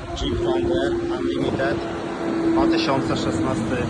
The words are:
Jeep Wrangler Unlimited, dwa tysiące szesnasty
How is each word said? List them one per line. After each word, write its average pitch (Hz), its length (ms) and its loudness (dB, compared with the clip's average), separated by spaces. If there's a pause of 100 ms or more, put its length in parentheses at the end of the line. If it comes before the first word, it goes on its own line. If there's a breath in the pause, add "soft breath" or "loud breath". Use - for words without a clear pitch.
(240)
Jeep - 120 -2
Wrangler 339 580 0 (260)
Unlimited, - 600 0 (760)
dwa - 140 4
tysiące 135 500 2
szesnasty 127 600 0 (140)